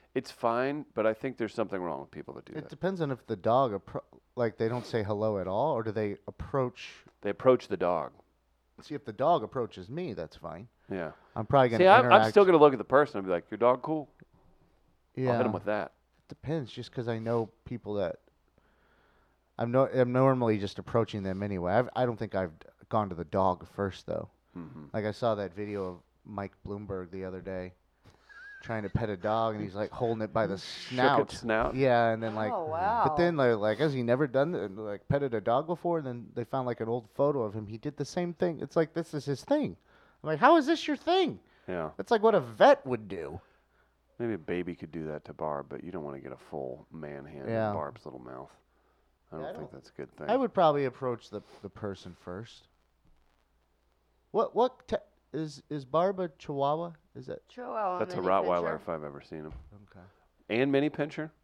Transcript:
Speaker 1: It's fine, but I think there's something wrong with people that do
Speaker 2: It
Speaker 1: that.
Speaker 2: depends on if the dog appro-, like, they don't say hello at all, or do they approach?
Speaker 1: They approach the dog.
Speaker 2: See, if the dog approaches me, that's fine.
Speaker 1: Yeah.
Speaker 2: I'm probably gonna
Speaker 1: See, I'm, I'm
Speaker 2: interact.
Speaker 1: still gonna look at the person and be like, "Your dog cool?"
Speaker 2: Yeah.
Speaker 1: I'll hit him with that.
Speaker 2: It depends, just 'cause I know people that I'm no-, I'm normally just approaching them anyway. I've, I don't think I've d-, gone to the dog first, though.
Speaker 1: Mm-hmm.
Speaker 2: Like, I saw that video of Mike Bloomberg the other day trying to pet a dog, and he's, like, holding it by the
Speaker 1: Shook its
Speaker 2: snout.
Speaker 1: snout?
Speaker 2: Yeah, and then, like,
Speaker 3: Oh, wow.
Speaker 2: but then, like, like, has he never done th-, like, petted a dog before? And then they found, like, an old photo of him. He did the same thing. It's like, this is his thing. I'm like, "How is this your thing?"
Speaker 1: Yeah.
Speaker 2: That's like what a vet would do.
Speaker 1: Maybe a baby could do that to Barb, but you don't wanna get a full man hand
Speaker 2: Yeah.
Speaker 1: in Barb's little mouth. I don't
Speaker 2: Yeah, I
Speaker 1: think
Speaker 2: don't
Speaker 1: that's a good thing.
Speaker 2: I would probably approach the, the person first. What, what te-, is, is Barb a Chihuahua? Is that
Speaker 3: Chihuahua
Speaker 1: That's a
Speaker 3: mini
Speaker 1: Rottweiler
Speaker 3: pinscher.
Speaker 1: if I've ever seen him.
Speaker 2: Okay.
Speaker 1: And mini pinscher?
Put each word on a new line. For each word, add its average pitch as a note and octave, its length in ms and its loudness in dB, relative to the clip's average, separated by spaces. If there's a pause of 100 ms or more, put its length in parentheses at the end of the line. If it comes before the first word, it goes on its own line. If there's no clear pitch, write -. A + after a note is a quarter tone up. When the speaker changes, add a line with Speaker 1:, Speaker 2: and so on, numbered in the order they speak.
(140)
Speaker 1:
It's C3+ 160 -4
fine, C3 640 -2
but A2 120 2
I A2 60 4
think B2+ 240 -6
there's A2 160 -4
something G2+ 300 -4
wrong D2+ 180 -4
with C#2+ 120 -14
people C#2+ 220 -14
that - 120 -16
do - 60 -18
Speaker 2:
It D#3 100 -10
Speaker 1:
that. - 80 -16
Speaker 2:
depends F3 320 -4
on C#3+ 80 -2
if B2+ 160 -8
the A#2 100 -4
dog A#2 360 2
appro-, - 280 -8 (360)
like, A#2+ 200 -2
they A2+ 120 0
don't A#2+ 180 -4
say A#2 160 -2
hello G#2 360 -2
at F2+ 100 -4
all, A#2+ 260 0
or A2+ 80 -2
do A2 100 -4
they G#2 240 -2 (120)
approach? - 640 -6 (300)
Speaker 1:
They G#2 100 -4
approach B2+ 380 4
the G2+ 80 -2
dog. E2+ 360 0 (680)
Speaker 2:
See, - 140 -12
if C#3 100 -10
the A2+ 80 -12
dog C#3+ 300 2
approaches G#2 480 -6
me, D#3 240 -8
that's E2 220 -10
fine. E2 320 -14 (220)
Speaker 1:
Yeah. F2 200 -4 (260)
Speaker 2:
I'm G#2+ 100 -4
probably C3+ 240 6
gonna A2+ 140 4
Speaker 1:
See, F#3 40 10
I'm, G#3+ 180 10
I'm - 0 -
Speaker 2:
interact. - 240 8
Speaker 1:
still G3+ 160 8
gonna F3+ 120 8
look D3 140 10
at B2 60 -4
the G2+ 60 -6
person C3+ 340 4
and F#2+ 80 -4
be F#2 60 -2
like, E2+ 180 0
"Your G#2+ 80 -8
dog B2 240 4
cool?" D3+ 260 -6 (1080)
Speaker 2:
Yeah. B2+ 160 2
Speaker 1:
I'll A#2+ 40 2
hit A#2+ 100 2
him G#2 60 0
with F#2+ 140 -6
that. G2+ 260 -2 (300)
Speaker 2:
It - 60 -20
depends, C#3 440 -6
just - 200 -12
'cause A#2+ 160 -6
I A2+ 100 -2
know A2+ 320 0 (160)
people G#2+ 280 -8
that F#2+ 260 -2 (1400)
I'm A#2 120 -2
no-, C3 220 4
I'm B2 200 4
normally B2+ 460 4
just G2 200 -6
approaching G#2+ 440 -2
them F#2+ 200 -4
anyway. F#2 320 -2
I've, A#2+ 200 4
I B2+ 120 2
don't A#2 120 -4
think G#2+ 160 -8
I've F#2 240 -2
d-, - 80 -20 (220)
gone G#2+ 220 0
to F2 40 -6
the E2 100 -6
dog F2+ 500 0
first, G2 320 -4
though. - 220 -6 (280)
Speaker 1:
Mm-hmm. D#2+ 360 -14
Speaker 2:
Like, G#2+ 120 -4
I G#2+ 80 0
saw A2+ 240 0
that F#2+ 180 -6
video G2+ 300 -6
of F2+ 120 -8 (280)
Mike G2+ 280 -10 (140)
Bloomberg G2 440 -8
the F#2+ 140 -10
other F#2 160 -10
day F#2 320 -10 (880)
trying A2+ 220 -6
to G2 40 -6
pet G#2+ 220 -2
a G2+ 60 -4
dog, A2 400 0
and G#2 60 -4
he's, F#2+ 120 -8
like, G#2 160 -4
holding A2+ 320 -2
it G#2+ 100 -6
by A2 140 2
the F#2+ 100 -4
Speaker 1:
Shook F2 80 -12
its - 300 -12
Speaker 2:
snout. B2+ 380 4
Speaker 1:
snout? A#2 420 0
Speaker 2:
Yeah, B2 360 4
and A2+ 120 -2
then, A2 120 -4
like, G#2+ 180 -2
Speaker 3:
Oh, E3+ 140 -4
wow. F#3+ 400 0
Speaker 2:
but D3+ 100 2
then, F3 200 2
like, B2 220 4
like, G#2+ 200 2
has D3 140 2
he B2+ 100 -2
never B2 240 2
done C3+ 260 0
th-, G2+ 180 -4
like, G#2 380 -10
petted C#3 260 0
a A2 60 0
dog A#2+ 260 2
before? E3+ 320 -2
And D3 80 -6
then A#2+ 280 -8
they A#2+ 100 -6
found, C3 220 -4
like, A#2+ 140 -4
an A2+ 80 -2
old A#2 260 -4
photo C#3+ 280 2
of G#2 100 -2
him. G#2+ 140 -8
He A2 120 -12
did D3 180 -10
the C#3+ 80 -6
same F3 280 -4
thing. E3 300 -2
It's - 140 -10
like, E3 180 2
this E3 180 -6
is D3 120 -6
his C#3 200 -4
thing. C4+ 320 0 (460)
I'm D3+ 60 -8
like, D#3 100 -2
"How C#4 180 10
is C#4 100 4
this D#4+ 220 0
your D4 80 -2
thing?" E4 420 0 (300)
Speaker 1:
Yeah. - 300 -4
Speaker 2:
That's G3 120 -10
like A3 120 4
what A3 120 6
a F3+ 60 6
vet C3+ 460 6
would A2+ 220 -4
do. E2+ 320 -8 (760)
Speaker 1:
Maybe A#2 160 -2
a F#2 40 -4
baby F2 360 -4
could D#2+ 180 -14
do D#2+ 160 -8
that D2+ 180 -8
to D2+ 80 -14
Barb, C#2+ 340 -4
but C#2+ 160 -12
you E2+ 80 -10
don't E2+ 120 -8
wanna C#2 160 -10
get C2+ 120 -14
a B1+ 40 -12
full C2 540 -12
man D2 360 -12
hand D2 220 -14
Speaker 2:
Yeah. A2+ 220 -2
Speaker 1:
in G2+ 40 -4
Barb's D2 320 -8
little C2 140 -14
mouth. B1+ 300 -16 (800)
I - 60 -12
don't D#2+ 80 -10
Speaker 2:
Yeah, D3+ 60 -10
I - 20 -12
Speaker 1:
think - 120 -12
Speaker 2:
don't - 80 -18
Speaker 1:
that's - 180 -20
a - 20 -20
good - 240 -14
thing. D#3 140 -8
Speaker 2:
I A#3+ 60 4
would C4 180 -2
probably D3 320 4
approach B2 420 -6
the, G2+ 140 -10 (180)
the G2+ 80 -12
person F#2 560 -10
first. F#2+ 440 -14 (1600)
What, - 240 0
what F#3 340 0
te-, - 80 -2 (380)
is, D3 360 -8
is D3 140 -6
Barb F3 360 0
a F3+ 80 -4 (100)
Chihuahua? D3+ 540 -2 (240)
Is B2+ 100 -14
that - 220 -12
Speaker 3:
Chihuahua A3 500 -6
Speaker 1:
That's F#2+ 160 -4
a - 40 -6
Speaker 3:
mini F#2 100 0
Speaker 1:
Rottweiler F2 340 4 (100)
Speaker 3:
pinscher. D#2+ 40 -4
Speaker 1:
if D#2 120 -10
I've D#2+ 160 -6
ever C#2+ 160 -12
seen D#2+ 200 -12
him. D#2 120 -12 (380)
Speaker 2:
Okay. F2+ 140 -20 (560)
Speaker 1:
And C#3 120 2
mini C#3 180 2
pinscher? D3+ 400 -8 (140)